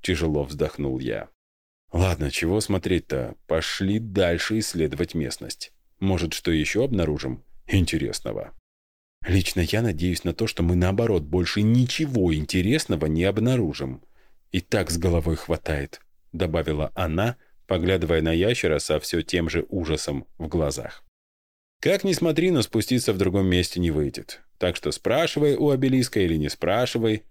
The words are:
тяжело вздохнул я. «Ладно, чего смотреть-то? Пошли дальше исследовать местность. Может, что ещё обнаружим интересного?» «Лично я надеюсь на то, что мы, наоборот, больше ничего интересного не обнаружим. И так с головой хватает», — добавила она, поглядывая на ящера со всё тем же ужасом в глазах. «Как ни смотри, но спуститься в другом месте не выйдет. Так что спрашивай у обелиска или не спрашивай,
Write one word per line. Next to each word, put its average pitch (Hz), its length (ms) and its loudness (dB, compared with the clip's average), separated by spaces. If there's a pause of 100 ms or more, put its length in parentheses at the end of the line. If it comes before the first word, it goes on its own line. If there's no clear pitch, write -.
тяжело 78 420 0
вздохнул 71 560 -4
я. 58 280 -6 (640)
«Ладно, 85 400 0
чего 90 300 0
смотреть-то? 82 760 -2 (120)
Пошли 98 520 0
дальше 98 600 0
исследовать 80 540 -2
местность. - 600 -8 (260)
Может, 90 340 0
что - 180 -2
ещё 82 340 2
обнаружим 76 580 -2 (240)
интересного?» 69 880 -2 (720)
«Лично 92 360 2
я 101 200 0
надеюсь 90 420 0
на 85 100 -2
то, 113 140 -2
что - 160 -2
мы, 87 120 4
наоборот, 95 480 2
больше 87 380 0
ничего 120 720 2
интересного 87 720 0
не 78 180 2
обнаружим. 101 800 0 (480)
И 90 80 0
так 92 300 -2
с 82 80 -4
головой 82 400 0
хватает», — 76 640 -4 (320)
добавила 78 600 -2
она, 95 440 0 (280)
поглядывая 85 560 2
на 80 120 2
ящера 87 460 2
со 76 200 0
всё 82 220 -2
тем 85 280 0
же 85 200 0
ужасом 78 580 -4 (100)
в 80 100 -8
глазах. 76 560 -4 (760)
«Как 190 240 0
ни 196 80 2
смотри, 165 400 2
но 147 100 4
спуститься 117 520 0
в 95 40 0
другом 95 300 2
месте 90 320 2
не 85 120 2
выйдет. 73 500 -4 (160)
Так 90 180 0
что - 160 -4
спрашивай 147 640 2
у 151 140 2
обелиска 131 500 2
или 85 160 2
не 76 140 0
спрашивай, 110 800 0